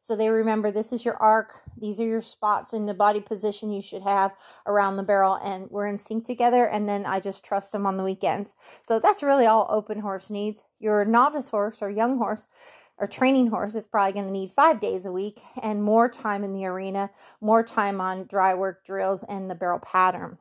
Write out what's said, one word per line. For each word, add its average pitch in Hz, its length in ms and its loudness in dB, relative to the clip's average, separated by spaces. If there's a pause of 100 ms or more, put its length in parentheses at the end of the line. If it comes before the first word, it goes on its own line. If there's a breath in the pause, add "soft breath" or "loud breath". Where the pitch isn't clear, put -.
so 226 140 -4
they 220 140 2
remember, 220 400 2
"This 214 240 -4
is 233 100 -6
your 233 140 -2
arc, 220 460 2 (120)
these 208 240 -8
are 226 60 -2
your 226 160 -2
spots - 500 -2
in 214 140 -4
the 208 80 -4
body 208 260 2
position 208 520 -6
you 202 100 -6
should 196 220 -12
have 196 320 0 (320 loud breath)
around 196 300 2
the 196 60 -4
barrel," 190 400 2
and 190 280 -8
we're 202 160 -4
in 202 100 -4
sync 226 280 -6
together, 240 420 4
and 208 200 -2
then 202 200 -4
I 190 120 -2
just 190 240 -8
trust 196 280 -6
them 202 160 -2
on 190 100 -2
the 190 60 -4
weekends. 190 500 -2 (300 loud breath)
So 226 160 0
that's 403 240 2
really 277 240 4
all 220 240 4
open 214 300 -2
horse 190 280 -8
needs. 208 340 -6 (140)
Your 214 260 2
novice 247 460 2
horse 214 320 -2
or 202 80 -4
young 233 300 0
horse 214 280 -4 (520 soft breath)
or 202 80 -2
training 262 400 2
horse 208 280 -4
is 220 120 -8
probably 196 260 2
gonna 196 180 -6
need 190 200 -6
five 285 280 4
days 190 260 -4
a 185 60 -6
week 196 300 -6 (200)
and 208 200 -2
more 226 280 4
time 208 340 -6
in 196 100 -6
the 190 120 -6
arena, 190 440 -4 (320 soft breath)
more 220 220 4
time 202 380 -2
on 185 240 -4
dry 190 280 2
work 185 300 -4
drills 190 400 -4
and 190 260 -8
the 175 60 -6
barrel 175 240 -2
pattern. 180 600 0